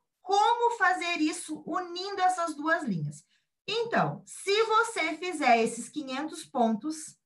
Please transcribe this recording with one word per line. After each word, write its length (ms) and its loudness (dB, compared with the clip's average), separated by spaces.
como 560 2
fazer 420 2
isso 460 -2
unindo 560 -6
essas 320 2
duas 280 0
linhas. 400 -4
Então, 540 0
se 400 0
você 520 2
fizer 460 2
esses 280 -4
quinhentos 560 -8
pontos 800 -2